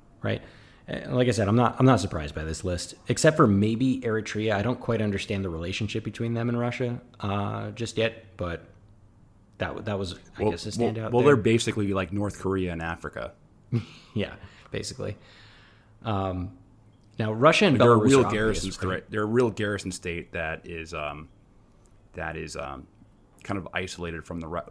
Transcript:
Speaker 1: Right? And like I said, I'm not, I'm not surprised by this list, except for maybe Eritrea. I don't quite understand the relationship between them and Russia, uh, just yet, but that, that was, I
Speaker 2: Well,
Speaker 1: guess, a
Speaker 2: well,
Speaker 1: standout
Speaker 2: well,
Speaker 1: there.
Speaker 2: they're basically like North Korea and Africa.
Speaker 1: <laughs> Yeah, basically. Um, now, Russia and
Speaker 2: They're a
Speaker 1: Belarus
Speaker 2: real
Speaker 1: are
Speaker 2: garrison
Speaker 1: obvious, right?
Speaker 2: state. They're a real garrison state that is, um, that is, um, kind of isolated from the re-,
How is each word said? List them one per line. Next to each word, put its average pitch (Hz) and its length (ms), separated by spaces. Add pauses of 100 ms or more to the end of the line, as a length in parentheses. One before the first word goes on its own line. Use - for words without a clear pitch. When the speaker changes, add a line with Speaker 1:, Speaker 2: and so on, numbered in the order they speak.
(220)
Speaker 1:
Right? 107 200 (440)
And - 300
like 123 120
I - 20
said, 101 180
I'm 107 80
not, 120 220
I'm 131 80
not 123 140
surprised 80 340
by 78 100
this 80 200
list, 87 300 (140)
except 151 280
for 151 100
maybe 110 540
Eritrea. 110 540
I 101 80
don't 120 180
quite 113 200
understand 98 440
the 95 40
relationship 90 560
between 117 300
them 117 160
and 120 80
Russia, 120 420 (200)
uh, 104 500
just 113 260
yet, - 400
but 85 280 (920)
that, - 280
that 101 120
was, 92 160 (240)
I - 40
Speaker 2:
Well, 107 80
Speaker 1:
guess, - 160
a 104 140
Speaker 2:
well, 117 120
Speaker 1:
standout 110 200
Speaker 2:
well, 120 100
Speaker 1:
there. 143 120
Speaker 2:
they're 117 80
basically 110 520
like 92 180
North 101 260
Korea 92 340
and 82 100
Africa. 82 500 (400)
Speaker 1:
<laughs> 120 80 (340)
Yeah, 101 200 (380)
basically. 104 440 (880)
Um, 95 480 (680)
now, 110 140
Russia 151 340
and 139 140
Speaker 2:
They're 120 140
a 110 40
Speaker 1:
Belarus 107 100
Speaker 2:
real 135 180
Speaker 1:
are 101 40
Speaker 2:
garrison 107 400
Speaker 1:
obvious, - 140
right? 92 180
Speaker 2:
state. - 80
They're 107 120
a 107 40
real 117 240
garrison 101 420
state 85 400
that 80 340
is, 82 280
um, 76 340 (880)
that 82 220
is, 78 200
um, 69 300 (580)
kind 101 140
of 87 140
isolated 87 520
from 85 160
the 82 80
re-, 82 120 (100)